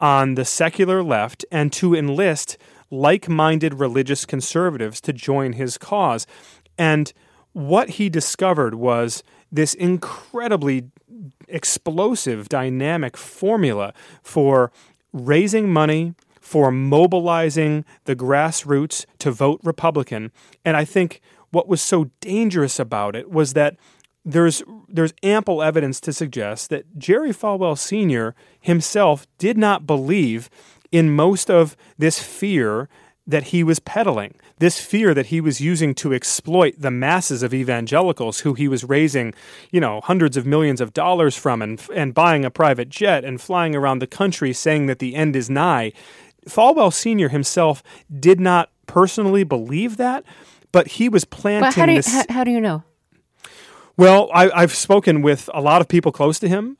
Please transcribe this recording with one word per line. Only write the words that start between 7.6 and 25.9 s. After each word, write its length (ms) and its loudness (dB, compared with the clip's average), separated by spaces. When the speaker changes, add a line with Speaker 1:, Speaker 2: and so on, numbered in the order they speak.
Speaker 1:
he 180 -4
discovered 640 -2
was 480 -2
this 240 -2
incredibly 1160 -4
explosive, 1000 -4
dynamic 680 -4
formula 800 -2
for 500 2
raising 580 0
money, 420 2
for 300 2
mobilizing 1120 0
the 100 -4
grassroots 880 -2
to 120 -2
vote 320 0
Republican. 680 -4
And 120 0
I 100 0
think 360 -2
what 160 0
was 140 0
so 380 -2
dangerous 600 -2
about 360 -6
it 160 -12
was 220 0
that 240 0
there's, 400 0
there's 240 -2
ample 380 0
evidence 400 0